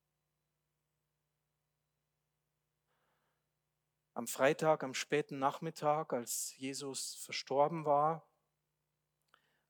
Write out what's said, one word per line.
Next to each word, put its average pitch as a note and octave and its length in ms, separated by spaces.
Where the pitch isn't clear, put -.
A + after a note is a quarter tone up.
Am A#2 120
Freitag, D#3 560
am C3 120
späten D3 440
Nachmittag, D3+ 720
als - 440
Jesus C3+ 600
verstorben D3 680
war, D3+ 420